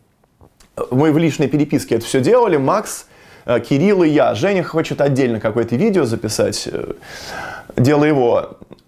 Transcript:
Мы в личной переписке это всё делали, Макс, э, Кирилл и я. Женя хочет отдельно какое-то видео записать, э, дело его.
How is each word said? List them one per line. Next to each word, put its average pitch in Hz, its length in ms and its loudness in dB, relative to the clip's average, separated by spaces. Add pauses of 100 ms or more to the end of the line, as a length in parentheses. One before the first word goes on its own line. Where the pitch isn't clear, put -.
(920)
Мы 147 220 2
в 147 60 2
личной 156 300 0
переписке 143 480 -2
это 107 100 -4
всё 131 140 0
делали, 202 360 2
Макс, 165 500 -2 (380)
э, 120 160 0
Кирилл 180 440 2
и 160 40 4
я. 135 260 2
Женя 180 280 0
хочет 151 400 -4
отдельно 127 380 0
какое-то 117 360 -2
видео 190 280 2
записать, 110 680 -2
э, - 240 -8 (840)
дело 143 280 4
его. 123 520 2 (320)